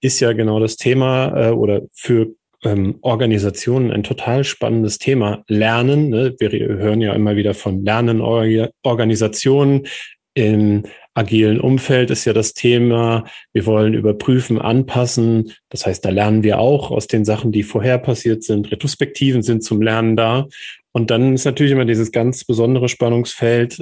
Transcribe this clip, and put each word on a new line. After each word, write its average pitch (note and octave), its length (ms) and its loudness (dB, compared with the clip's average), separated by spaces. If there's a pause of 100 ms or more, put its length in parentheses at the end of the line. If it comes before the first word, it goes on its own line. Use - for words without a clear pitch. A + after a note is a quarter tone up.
ist C3 180 -2
ja A#2 140 2
genau A2 260 0
das G#2+ 160 0
Thema, C3 720 0
äh, A2+ 40 2
oder A2 320 0 (100)
für, A2+ 420 -2 (300)
ähm, G2+ 380 -2
Organisationen A2+ 880 0
ein G#2 120 -2
total B2+ 400 -2
spannendes A2+ 540 -2
Thema. G#2+ 500 -2
Lernen, A#2+ 640 2
ne? A#2+ 280 0
Wir G#2+ 140 0
hören G#2+ 480 0
ja G#2 140 0
immer G#2+ 240 0
wieder G2+ 160 0
von G2 320 -4
Lernen, A2+ 340 2
Orga-, A2+ 500 0 (140)
Organisationen. B2+ 1040 2 (500)
Im G#2+ 460 2 (300)
agilen A2 480 2
Umfeld B2+ 500 2
ist - 140 -4
ja A2+ 80 2
das A2 200 0
Thema, A#2 720 2 (300)
wir G2 120 0
wollen G#2+ 280 2
überprüfen, A2 640 0
anpassen. A#2+ 920 0 (160)
Das - 160 -8
heißt, F#2+ 180 -4
da F#2+ 60 -2
lernen G#2 340 2
wir G#2 160 2
auch C3+ 320 0
aus A2+ 160 -4
den A2 160 0
Sachen, G#2+ 300 -2
die G#2 100 0
vorher B2 360 0
passiert A2+ 440 -2
sind. G#2 260 -2
Retrospektiven C3+ 720 -2
sind A2 220 0
zum G#2 180 0
Lernen A2+ 360 2
da. A#2+ 320 0 (420)
Und A2+ 200 -2
dann B2+ 240 2
ist B2+ 100 -2
natürlich C#3+ 260 0
immer C3 140 2
dieses A2+ 260 0
ganz A#2+ 320 -2
besondere B2 460 0
Spannungsfeld, A#2+ 920 0